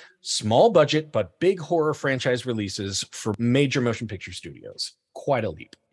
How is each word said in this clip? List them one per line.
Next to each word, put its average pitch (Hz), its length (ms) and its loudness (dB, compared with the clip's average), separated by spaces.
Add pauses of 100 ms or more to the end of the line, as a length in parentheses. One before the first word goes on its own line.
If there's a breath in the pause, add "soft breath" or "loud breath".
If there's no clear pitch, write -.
(220 loud breath)
small 123 500 4
budget 151 400 4
but 107 280 -2
big 180 200 2
horror 156 340 0
franchise 131 540 -2
releases 101 640 -4
for - 260 -4
major 127 440 2
motion 117 260 -2
picture 95 260 -12
studios. - 600 -12 (200)
Quite 127 320 -2
a 95 60 -4
leap. - 240 -18 (180)